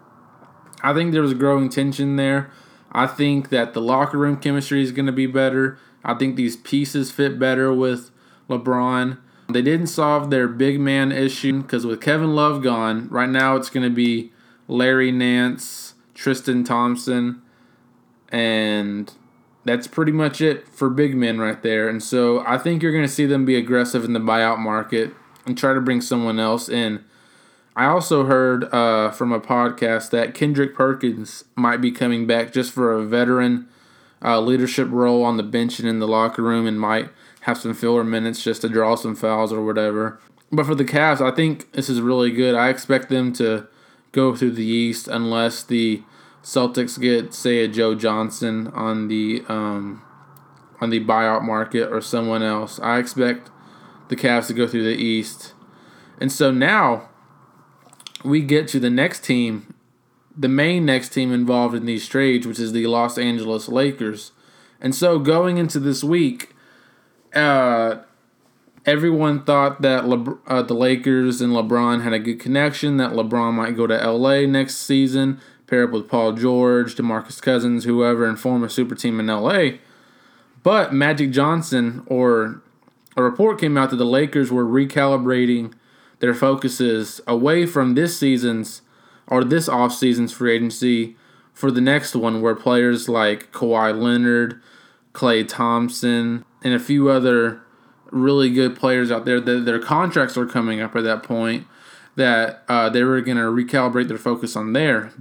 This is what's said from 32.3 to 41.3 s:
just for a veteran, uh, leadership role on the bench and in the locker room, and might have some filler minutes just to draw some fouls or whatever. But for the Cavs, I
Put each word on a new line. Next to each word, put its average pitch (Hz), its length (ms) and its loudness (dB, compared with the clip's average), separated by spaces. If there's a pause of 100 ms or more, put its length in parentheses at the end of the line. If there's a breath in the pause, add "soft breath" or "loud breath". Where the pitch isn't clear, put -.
just 123 200 -2
for 120 220 0
a 110 100 -2
veteran, 123 640 0 (560 soft breath)
uh, 117 160 2
leadership 123 500 0
role 123 340 2
on 117 140 0
the 107 60 -2
bench 117 360 -4
and 117 80 -4
in 113 120 -2
the 110 80 -2
locker 113 340 0
room, 117 240 0
and 110 140 -2
might 110 300 -2 (360 soft breath)
have 120 120 -2
some 113 160 -6
filler 117 300 0
minutes 113 400 -4
just 113 180 -4
to 113 80 -2
draw 113 260 2
some 113 200 -4
fouls 110 380 -2
or 110 100 -4
whatever. 107 560 -2 (320 soft breath)
But 151 140 0
for 151 100 0
the 139 100 0
Cavs, 147 360 2
I 127 140 0